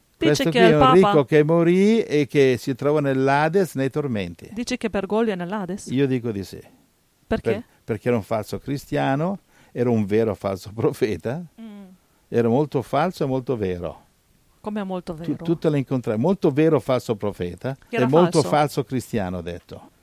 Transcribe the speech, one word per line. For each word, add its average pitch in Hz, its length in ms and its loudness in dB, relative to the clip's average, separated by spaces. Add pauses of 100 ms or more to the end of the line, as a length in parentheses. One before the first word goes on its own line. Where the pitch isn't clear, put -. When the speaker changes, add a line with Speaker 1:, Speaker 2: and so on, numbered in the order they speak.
(180)
Speaker 1:
Dice 151 260 2
Speaker 2:
Questo 165 60 0
Speaker 1:
che - 0 -
Speaker 2:
qui 233 100 2
è 226 80 8
Speaker 1:
il 160 60 6
Speaker 2:
un 151 60 4
Speaker 1:
Papa 135 140 6
Speaker 2:
ricco 190 300 6
che 151 200 4
morì 175 600 4
e 147 240 0
che 131 320 4
si 135 160 -4
trova 147 240 0
nell'Ades 143 760 0
nei 135 140 0
tormenti. 113 640 -6
Speaker 1:
Dici 247 240 -6
che 190 140 -4
Bergoglio 208 420 -2
è 190 40 -4
nell'Ades? 180 520 -8
Speaker 2:
Io 139 200 2
dico 120 240 -2
di 101 120 -6
sì. - 180 -16 (640)
Speaker 1:
Perché? 196 260 -2
Speaker 2:
Per-, 107 120 -4 (220)
perché 113 240 -6
era 120 80 2
un 101 60 -4
falso 107 360 -6
cristiano, 143 800 -4 (320)
era 123 180 0
un 110 160 2
vero 104 300 0
falso 98 380 -6
profeta, 113 680 -2 (200)
Speaker 1:
Mm. 208 220 -18 (440)
Speaker 2:
era 117 220 2
molto 139 320 0
falso 160 420 -2
e 143 40 -2
molto 131 280 -4
vero. 90 520 -6 (520)
Speaker 1:
Come 214 240 -8
molto 185 300 -8
Speaker 2:
Tu-, 160 100 -14
Speaker 1:
vero? 151 220 -6
Speaker 2:
tutto 165 240 0
l'incontrario, 127 500 -2
molto 170 320 2
vero 151 300 4
falso 123 340 -2
profeta 98 640 -6 (100)
Speaker 1:
Che - 80 -10
era 123 100 2
Speaker 2:
e 127 40 2
molto 165 320 4
Speaker 1:
falso. 104 80 0
Speaker 2:
falso 147 340 0
cristiano, 101 540 -4
ho 90 40 -8
detto. - 480 -14 (140)